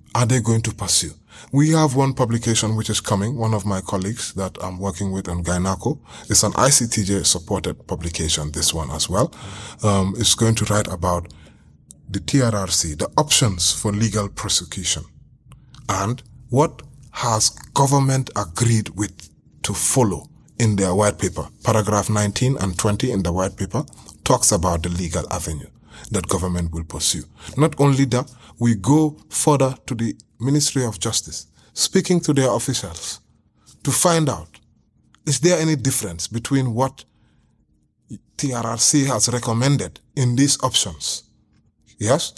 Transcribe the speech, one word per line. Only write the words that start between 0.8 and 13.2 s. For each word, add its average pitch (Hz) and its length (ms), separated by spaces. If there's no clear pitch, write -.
We 147 180
have 156 240
one 135 180
publication 113 640
which 110 140
is 104 100
coming, 110 380
one 110 160
of 98 100
my 101 160
colleagues 98 540
that 92 280
I'm 92 160
working 98 340
with 95 160
on 87 140
Gainako. 90 560
It's - 140
an 101 140
I 123 120
C 127 200
T 110 160
J 95 180
supported - 640
publication, 78 640
this 76 220
one 78 160
as 73 180
well. 95 240
Um, 98 360
it's 113 160
going 113 220
to 107 100
write 104 220
about 87 440
the 98 100
T 131 220
R 113 120
R 95 140
C, 80 260
the 80 220
options 110 560